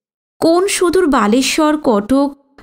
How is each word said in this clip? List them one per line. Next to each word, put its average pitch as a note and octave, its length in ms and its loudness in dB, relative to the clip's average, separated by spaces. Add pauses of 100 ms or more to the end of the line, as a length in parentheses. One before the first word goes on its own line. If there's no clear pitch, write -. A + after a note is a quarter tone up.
(380)
কোন F4 300 0
সুদূর F4+ 380 0
বালেশ্বর, C4+ 760 0
কটক, C4 520 0 (260)